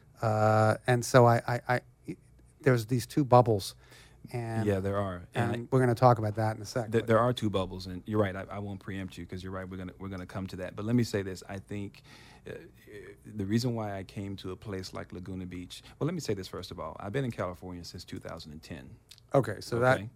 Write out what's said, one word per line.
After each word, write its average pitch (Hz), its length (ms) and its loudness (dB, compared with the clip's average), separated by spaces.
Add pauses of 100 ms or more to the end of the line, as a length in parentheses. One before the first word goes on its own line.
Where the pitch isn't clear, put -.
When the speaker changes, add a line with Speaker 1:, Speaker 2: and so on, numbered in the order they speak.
(220)
Speaker 1:
Uh, 110 540 4 (100)
and 123 180 2
so 123 220 10
I, 117 200 6
I, 123 340 -2 (260)
I, 170 100 -10 (460)
there's 120 240 4
these 127 200 0
two - 180 2
bubbles. 117 500 6 (580)
And, 113 320 -4
Speaker 2:
Yeah, 98 160 2
there 98 160 -2
are. 92 380 -4
And 117 180 0
Speaker 1:
and 120 120 -4
Speaker 2:
I - 60 -14
Speaker 1:
we're 131 100 6
gonna 123 140 4
talk 123 240 8
about 107 180 -2
that 110 200 0
in 110 60 -12
a - 20 -12
sec, 113 260 -4
Speaker 2:
Th-, 113 120 2
Speaker 1:
but - 40 -6
Speaker 2:
there 113 120 6
are 123 160 4
two 110 160 -2
bubbles, 92 360 -4
and 90 200 -10
you're 107 120 0
right. 98 160 2
I, 95 180 -8
I 98 60 -8
won't 101 220 -8
preempt 95 380 -10
you 85 80 -10
'cause 92 160 -12
you're 92 100 -10
right. 95 160 -8
We're 92 80 -10
gonna, 90 220 -10
we're 98 100 -10
gonna 92 160 -10
come 95 220 -8
to 92 100 -10
that. 90 200 -8
But 104 100 -6
let 117 100 0
me 120 80 4
say 104 160 -2
this. 95 260 -8
I 98 120 -10
think, 101 440 -12 (460)
uh, - 40 -10 (840)
the 101 80 -4
reason 117 300 0
why 104 240 -6
I 95 40 -10
came 98 340 -10
to 95 160 -10
a 95 40 -12
place 95 380 -10
like - 180 -12
Laguna 92 320 -10
Beach. 90 380 -12 (160)
Well, 135 80 -2
let 175 80 -2
me 165 60 -6
say - 120 -4
this 92 160 -8
first 87 220 -12
of 87 100 -12
all. 78 200 -10
I've 101 120 -8
been 135 140 -2
in 117 60 -4
California 90 520 -8
since 87 180 -14
two - 160 -12
thousand 85 340 -14
and 78 100 -16
ten. 67 260 -14 (460)
Speaker 1:
Okay, 113 260 4
so 117 200 -4
that, 127 180 4
Speaker 2:
Okay. 104 180 -8